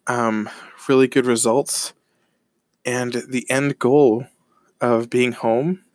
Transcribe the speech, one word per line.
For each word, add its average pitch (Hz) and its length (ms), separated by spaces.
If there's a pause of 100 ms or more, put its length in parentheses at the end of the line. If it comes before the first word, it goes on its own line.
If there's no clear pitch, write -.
um, 113 420 (400)
really 131 180
good 123 200
results. 120 640 (880)
And 123 300 (160)
the 127 180
end 135 300
goal 127 480 (560)
of 117 300
being 123 200
home 123 520 (120)